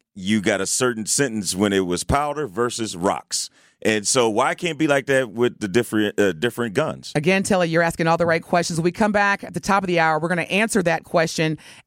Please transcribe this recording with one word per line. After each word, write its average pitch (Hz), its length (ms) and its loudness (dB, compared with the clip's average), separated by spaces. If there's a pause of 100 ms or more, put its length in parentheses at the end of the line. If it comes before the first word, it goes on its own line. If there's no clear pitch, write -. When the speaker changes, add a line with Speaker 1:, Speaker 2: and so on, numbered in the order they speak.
(140)
Speaker 1:
you 101 280 0
got 98 180 0
a 95 60 -2
certain 113 400 -2
sentence 110 500 -2
when 101 160 2
it 98 140 2
was 87 180 -2
powder 147 420 -2
versus 110 520 -4
rocks. 85 520 -2 (360)
And 107 220 0
so 120 220 4
why 131 260 0
can't 165 200 -4
it - 20 -8
be 156 100 2
like 143 200 2
that 131 240 2
with 120 280 0
the 107 80 -4
different, 107 500 2
uh, 101 140 4
different 110 420 -4
guns? 90 420 -4
Speaker 2:
Again, 185 280 0
Telly, 185 240 0
you're 165 140 2
asking 165 260 -2
all 165 80 4
the 170 100 0
right 170 160 2
questions. 170 380 0
When 160 60 0
we 175 80 0
come 214 180 2
back 202 320 0
at - 100 -14
the 170 60 -6
top 196 240 0
of 185 40 -4
the 175 120 2
hour, 160 220 2
we're 165 80 -2
gonna 175 140 0
answer 214 400 0
that 165 200 0
question. 160 540 0 (300)